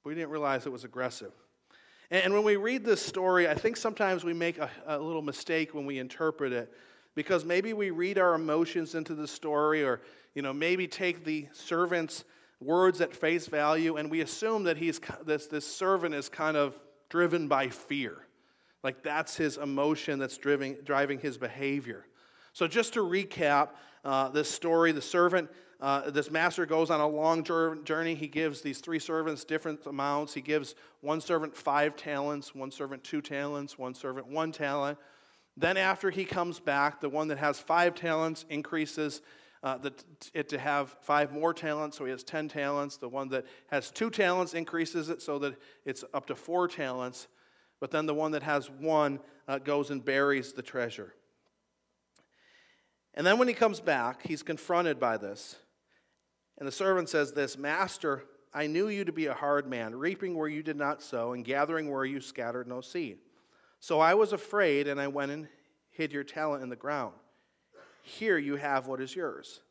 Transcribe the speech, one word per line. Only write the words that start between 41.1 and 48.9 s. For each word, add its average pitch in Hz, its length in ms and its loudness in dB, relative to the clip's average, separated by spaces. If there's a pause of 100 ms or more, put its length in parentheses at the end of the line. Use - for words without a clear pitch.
more 156 220 0
talents, 151 460 -4
so 147 40 -6
he 131 80 -4
has 127 100 -8
ten 156 280 -6
talents. 143 480 -4
The 131 100 -10
one 135 220 -6
that 131 160 -2 (220)
has 139 240 -2
two 226 180 -2
talents 180 460 2
increases 165 520 -4
it 160 140 -6
so 143 180 -4
that 139 160 -4 (300)
it's 135 180 -8 (100)
up 139 120 -4
to 143 100 -6
four 175 320 0
talents. 127 600 -6 (500)
But 139 120 -6
then 156 160 0
the 151 60 0
one 156 200 0
that 147 100 -2
has 143 260 0
one, 143 520 2 (260)